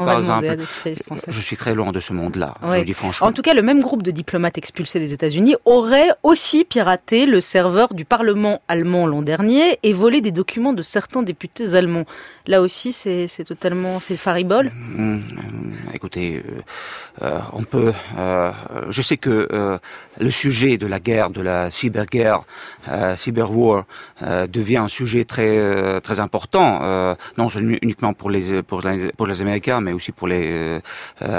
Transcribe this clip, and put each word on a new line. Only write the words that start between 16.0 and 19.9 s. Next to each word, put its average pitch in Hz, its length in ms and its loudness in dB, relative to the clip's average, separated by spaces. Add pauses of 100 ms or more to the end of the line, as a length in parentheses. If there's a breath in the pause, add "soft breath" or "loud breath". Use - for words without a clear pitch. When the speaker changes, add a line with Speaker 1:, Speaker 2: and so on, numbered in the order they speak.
Speaker 2:
euh, 110 160 -12 (600 loud breath)
euh, 76 160 -2 (140)
on 113 100 -8
peut, 113 300 2 (260 loud breath)
euh, 92 320 0 (380)
je 127 140 -4
sais 139 160 -2
que, 113 340 0
euh, 101 260 -2 (400 loud breath)